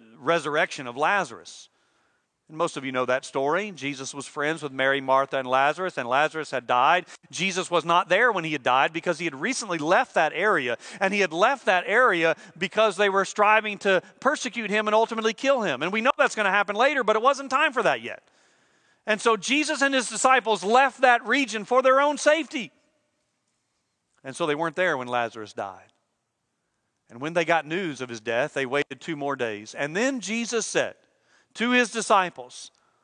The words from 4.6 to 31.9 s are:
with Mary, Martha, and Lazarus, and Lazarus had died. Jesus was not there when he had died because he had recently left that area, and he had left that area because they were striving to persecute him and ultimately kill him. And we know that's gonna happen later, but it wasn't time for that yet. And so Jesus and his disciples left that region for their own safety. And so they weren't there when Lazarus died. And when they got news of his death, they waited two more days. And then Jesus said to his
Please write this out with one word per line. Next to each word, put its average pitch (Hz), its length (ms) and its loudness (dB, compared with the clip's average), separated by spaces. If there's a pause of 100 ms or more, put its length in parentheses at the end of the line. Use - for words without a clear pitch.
with 143 100 -8
Mary, 135 280 0
Martha, 135 380 2
and 127 100 -4
Lazarus, 147 480 2
and 127 100 -6
Lazarus 147 440 0
had 123 160 -6
died. 143 400 4 (240)
Jesus 175 400 -4
was 165 160 0
not 175 240 2
there 226 200 4
when 185 140 -2
he 160 80 -4
had 139 100 -6
died 135 300 2
because 170 260 -4
he 175 60 -8
had 156 160 -4
recently 202 380 -4
left 180 360 2
that 160 200 2
area, 156 420 0 (240)
and 196 140 0
he 202 60 0
had 175 120 0
left 226 320 0
that 180 220 2
area 185 500 2 (220)
because 196 400 0
they 202 100 4
were 196 160 2
striving 214 540 2
to 190 240 2 (180)
persecute 240 480 -2
him 214 180 0
and 214 80 0
ultimately 220 380 0
kill 269 300 0
him. 143 200 -2
And 180 120 -4
we 220 80 -2
know 262 160 2
that's 277 160 2
gonna 208 160 0
happen 202 260 0
later, 277 280 2
but 214 120 2
it 220 60 0
wasn't 269 280 0
time 294 220 0
for 233 100 -2
that 135 200 2
yet. 113 200 -12 (840)
And 214 120 0
so 226 200 2
Jesus 277 420 -2
and 277 140 2
his 254 160 0
disciples 220 520 2
left 247 380 4
that 240 260 4
region 220 380 -2
for 247 160 4
their 262 220 6
own 294 160 0
safety. 294 520 0 (1600)
And 131 80 -10
so 170 120 -4
they 147 80 0
weren't 156 220 -4
there 175 200 0
when 127 100 -6
Lazarus 117 460 -4
died. 98 400 -12 (1200)
And 120 80 -14
when 156 100 -8
they 170 120 0
got 160 200 0
news 156 360 -6
of 131 80 -8
his 117 120 -10
death, 117 340 -2
they 135 120 -2
waited 139 340 -4
two 170 140 -8
more 143 220 -4
days. 110 360 -6
And 147 220 -6
then 254 240 -2
Jesus 220 480 -4
said 127 300 -2 (580)
to 240 160 -2
his 247 220 2